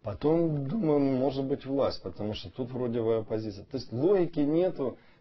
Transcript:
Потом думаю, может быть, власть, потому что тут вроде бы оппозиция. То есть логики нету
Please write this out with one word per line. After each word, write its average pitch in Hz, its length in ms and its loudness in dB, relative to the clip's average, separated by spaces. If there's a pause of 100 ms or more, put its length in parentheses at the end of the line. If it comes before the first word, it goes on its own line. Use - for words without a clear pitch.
Потом 147 640 2
думаю, 156 320 2
может 135 460 2
быть, 135 180 -2
власть, 131 380 0
потому 104 320 -6
что 95 160 -10
тут 127 220 -8
вроде 120 320 -2
бы 113 140 2
оппозиция. 107 480 -4
То - 120 -8
есть 120 160 -10
логики 160 460 2
нету 147 580 0 (240)